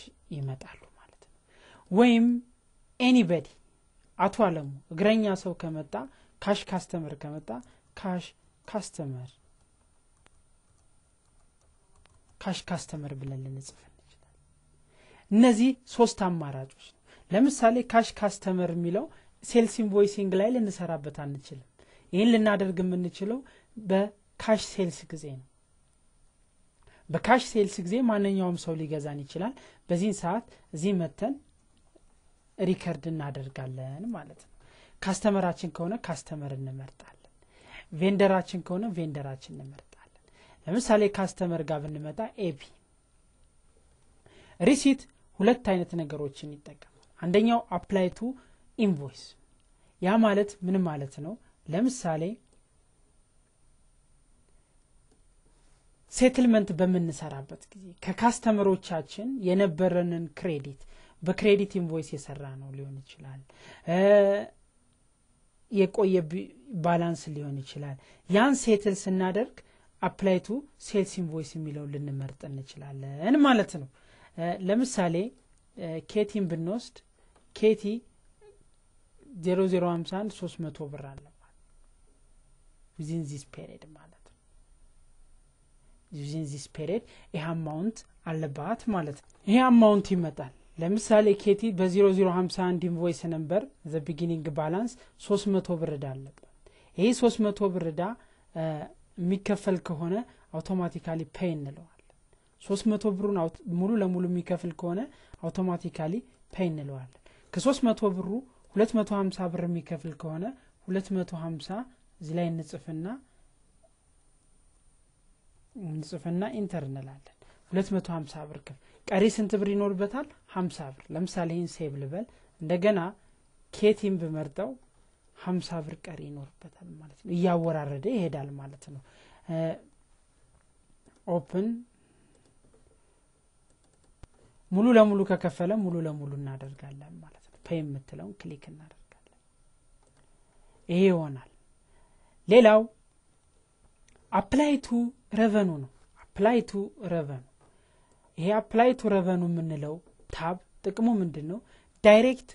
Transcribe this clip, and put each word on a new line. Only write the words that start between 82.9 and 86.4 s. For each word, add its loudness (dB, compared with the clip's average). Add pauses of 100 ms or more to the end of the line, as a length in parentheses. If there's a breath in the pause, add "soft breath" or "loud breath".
within -6
this -10
period -18
ማለት -20
ነው። -20 (1700)
within -8